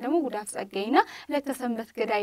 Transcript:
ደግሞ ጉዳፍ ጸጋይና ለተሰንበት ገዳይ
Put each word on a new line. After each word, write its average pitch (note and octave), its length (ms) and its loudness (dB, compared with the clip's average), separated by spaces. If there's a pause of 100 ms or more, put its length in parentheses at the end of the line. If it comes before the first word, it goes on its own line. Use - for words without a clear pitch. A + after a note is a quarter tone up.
ደግሞ C#4 200 2
ጉዳፍ G#3+ 280 -2
ጸጋይና G3+ 500 0 (300)
ለተሰንበት B3+ 640 -2
ገዳይ G#3+ 300 0